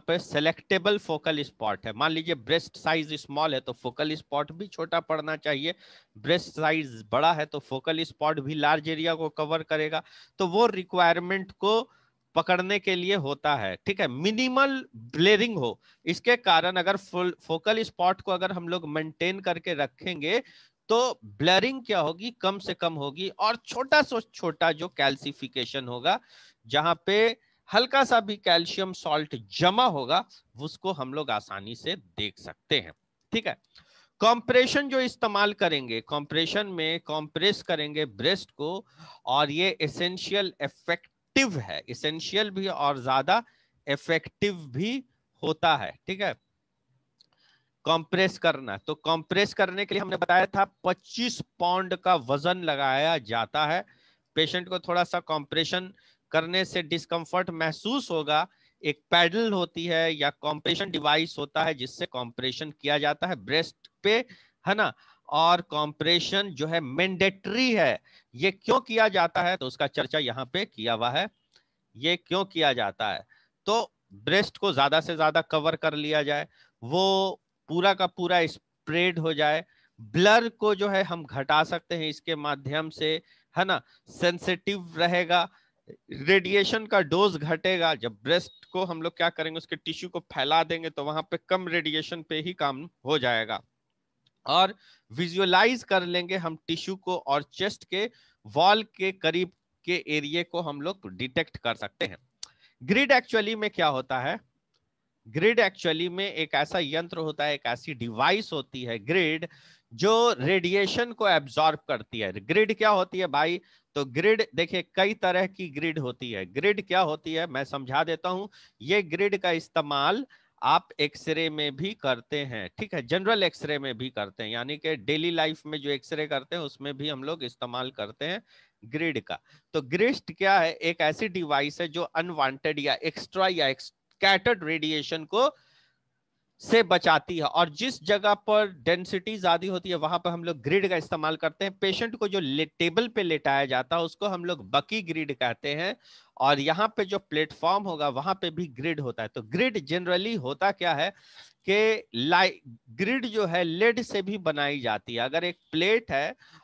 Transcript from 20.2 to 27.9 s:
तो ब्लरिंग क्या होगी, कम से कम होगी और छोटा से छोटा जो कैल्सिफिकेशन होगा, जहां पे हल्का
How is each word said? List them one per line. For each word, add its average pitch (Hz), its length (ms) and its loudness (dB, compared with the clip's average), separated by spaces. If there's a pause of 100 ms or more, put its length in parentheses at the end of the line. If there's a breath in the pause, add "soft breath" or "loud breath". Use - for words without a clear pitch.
तो 240 360 2
ब्लरिंग 190 600 2
क्या 202 140 0
होगी, 165 320 -2
कम 196 280 -2
से 175 160 -6
कम 170 200 -2
होगी 143 340 -6
और 220 280 -2
छोटा 269 440 2
से 240 220 -2
छोटा 165 500 0
जो 156 160 -6
कैल्सिफिकेशन 135 1000 -2
होगा, 127 320 0 (480 soft breath)
जहां 151 300 2
पे 196 200 2 (520)
हल्का 254 340 4